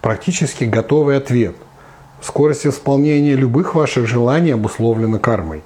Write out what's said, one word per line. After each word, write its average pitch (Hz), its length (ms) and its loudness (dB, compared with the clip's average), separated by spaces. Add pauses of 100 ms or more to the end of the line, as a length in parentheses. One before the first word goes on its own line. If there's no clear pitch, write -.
Практически 139 640 -2
готовый 139 520 2
ответ. 123 400 0 (680)
Скорость 147 420 0
исполнения 143 680 2
любых 135 400 0
ваших 143 320 0
желаний 127 460 2
обусловлена 113 680 0
кармой. 82 480 -2